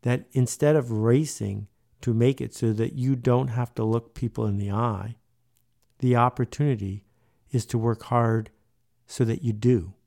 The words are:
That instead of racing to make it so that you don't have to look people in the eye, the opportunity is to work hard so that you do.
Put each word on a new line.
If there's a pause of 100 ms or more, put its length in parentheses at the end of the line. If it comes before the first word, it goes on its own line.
That
instead
of
racing (340)
to
make
it
so
that
you
don't
have
to
look
people
in
the
eye, (840)
the
opportunity (480)
is
to
work
hard (560)
so
that
you
do. (140)